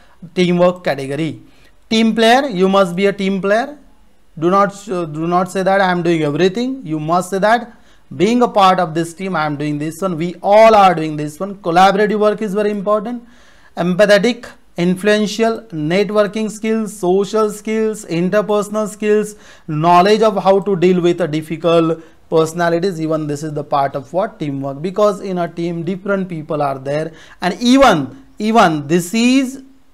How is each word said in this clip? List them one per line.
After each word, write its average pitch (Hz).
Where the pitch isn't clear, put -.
teamwork 180
category? 139
Team 220
player, 233
you 190
must 190
be 196
a 196
team 196
player. 226
Do 160
not, 196
uh, 180
do 156
not 180
say 190
that 196
I 185
am 175
doing 165
everything. 190
You 156
must 175
say 196
that 226
being 214
a 233
part 185
of 170
this 165
team, 190
I 156
am 151
doing 147
this 156
one. 185
We 175
all 220
are 196
doing 156
this 151
one. 196
Collaborative 196
work 208
is 214
very 208
important. 214
Empathetic, 202
influential, 208
networking 202
skills, 220
social 202
skills, 220
interpersonal 208
skills, 214
knowledge 175
of 208
how 196
to 196
deal 180
with 175
a 175
difficult 160
personalities, 170
even 156
this 147
is 156
the 147
part 139
of 135
what? 208
Teamwork. 139
Because 196
in 190
a 175
team, 170
different 190
people 156
are 139
there, 147
and 185
even, 240
even 196
this 175
is 247